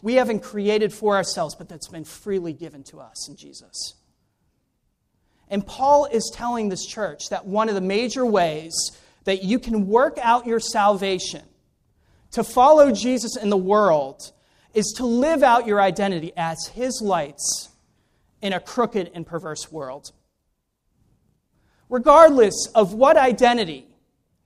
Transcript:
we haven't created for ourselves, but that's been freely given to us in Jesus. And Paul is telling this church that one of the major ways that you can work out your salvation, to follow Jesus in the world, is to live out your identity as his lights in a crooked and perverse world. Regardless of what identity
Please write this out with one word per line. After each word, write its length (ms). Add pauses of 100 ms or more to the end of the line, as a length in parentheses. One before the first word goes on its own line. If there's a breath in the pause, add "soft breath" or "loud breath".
we 140
haven't 260
created 520
for 220
ourselves, 400
but 140
that's 200
been 160
freely 500
given 300
to 140
us 300
in 80
Jesus. 580 (1500)
And 160
Paul 420
is 280
telling 360
this 160
church 420
that 180
one 220
of 60
the 80
major 420
ways 500 (500 soft breath)
that 200
you 140
can 280
work 340
out 260
your 140
salvation, 840 (880)
to 100
follow 480
Jesus 460
in 140
the 60
world, 760 (400)
is 240
to 80
live 380
out 240
your 140
identity 540
as 340
his 360
lights 640 (720)
in 140
a 60
crooked 520
and 140
perverse 440
world. 420 (1800)
Regardless 840
of 200
what 240
identity 680 (580)